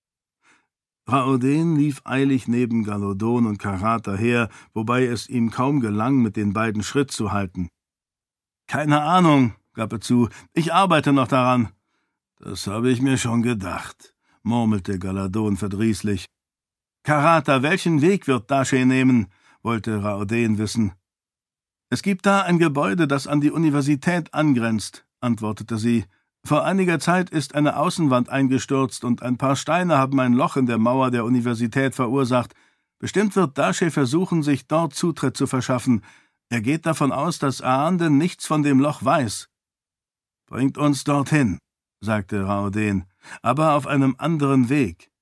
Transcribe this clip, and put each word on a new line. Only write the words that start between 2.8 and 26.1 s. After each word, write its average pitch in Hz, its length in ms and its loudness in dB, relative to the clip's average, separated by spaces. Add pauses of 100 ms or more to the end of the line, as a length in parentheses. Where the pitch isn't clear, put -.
Galodon 104 600 0
und 104 120 -2
Karata 104 560 -4
her, 117 340 0 (240)
wobei 120 320 0
es 120 240 -4
ihm 117 220 0
kaum 139 300 0
gelang, 113 420 0
mit 107 140 -2
den 104 160 0
beiden 107 320 -2
Schritt 139 260 -2
zu 104 220 -4
halten. 92 380 -6 (1000)
"Keine 147 340 0
Ahnung", 151 540 4 (160)
gab 110 200 -6
er 113 80 -6
zu, 120 280 2 (240)
"ich 165 200 -2
arbeite 165 400 4
noch 139 140 4
daran." 127 440 2 (680)
"Das - 300 -12
habe 113 220 -2
ich 127 120 0
mir 135 160 2
schon 117 240 0
gedacht", 95 720 -6 (300)
murmelte 107 560 0
Galadon 98 560 -2
verdrießlich. 101 680 -2 (800)
"Karata, 147 580 2
welchen 160 400 2
Weg 190 240 2
wird 131 240 0
Dashe 131 340 2
nehmen?", 127 440 4 (340)
wollte 110 400 -4
Raoden 104 560 -2
wissen. 107 340 -2 (960)
"Es 127 120 -4
gibt 196 240 -2
da 196 160 4
ein 175 160 2
Gebäude, 165 500 0
das 139 180 -2
an 147 140 0
die 147 120 2
Universität 151 840 0
angrenzt", 120 720 0 (140)
antwortete 110 580 -4
sie. 113 260 0 (400)